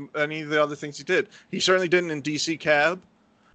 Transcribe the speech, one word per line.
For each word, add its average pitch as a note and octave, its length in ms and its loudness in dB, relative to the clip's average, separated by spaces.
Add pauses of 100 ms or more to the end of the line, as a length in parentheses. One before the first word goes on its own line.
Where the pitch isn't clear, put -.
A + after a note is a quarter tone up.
(160)
any D3+ 260 -2
of D3 60 -10
the D3+ 120 2
other D3 140 0
things D3 240 -10
he C#3+ 60 -16
did. E3+ 240 0 (240)
He - 80 -6
certainly F#3 280 2
didn't F3 220 2
in D3+ 100 -4
D D3+ 160 -4
C D#3+ 200 -4
Cab. D#3 440 2 (540)